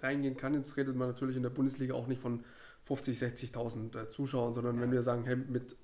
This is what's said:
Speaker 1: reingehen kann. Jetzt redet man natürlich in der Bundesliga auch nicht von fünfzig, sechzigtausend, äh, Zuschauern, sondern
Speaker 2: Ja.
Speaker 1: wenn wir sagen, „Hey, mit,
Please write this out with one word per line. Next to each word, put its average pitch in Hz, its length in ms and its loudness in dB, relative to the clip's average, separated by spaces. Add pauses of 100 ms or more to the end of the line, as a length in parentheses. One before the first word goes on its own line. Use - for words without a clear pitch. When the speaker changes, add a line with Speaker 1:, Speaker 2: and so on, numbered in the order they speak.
Speaker 1:
reingehen 135 340 2
kann. 135 180 0
Jetzt 143 220 -2
redet 135 200 2
man 127 120 2
natürlich 127 280 0
in 127 60 0
der 123 80 2
Bundesliga 131 440 0
auch 120 120 -2
nicht 131 140 -2
von 120 240 -2 (400)
fünfzig, 135 340 0
sechzigtausend, 117 800 -4
äh, 110 120 -6
Zuschauern, 123 440 0
sondern 120 240 0
Speaker 2:
Ja. 120 60 2
Speaker 1:
wenn 123 100 4
wir 127 100 6
sagen, 120 220 2
„Hey, 123 120 2
mit, 127 480 -2